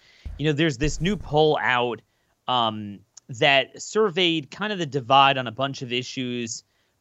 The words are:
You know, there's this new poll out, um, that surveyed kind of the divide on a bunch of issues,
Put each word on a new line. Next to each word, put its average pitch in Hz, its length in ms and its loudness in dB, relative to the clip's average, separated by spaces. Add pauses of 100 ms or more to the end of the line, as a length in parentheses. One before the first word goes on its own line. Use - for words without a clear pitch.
(360)
You 143 100 -4
know, 156 60 4
there's 147 260 0
this 147 220 -2
new 190 160 0
poll 151 460 2
out, 120 400 0 (460)
um, 107 500 -2 (300)
that 135 520 2
surveyed 175 720 0
kind 208 220 -6
of 190 80 -6
the 165 60 -2
divide 135 520 4
on 123 80 -4
a 113 60 -6
bunch 135 300 -6
of 120 100 -8
issues, 123 720 -6 (360)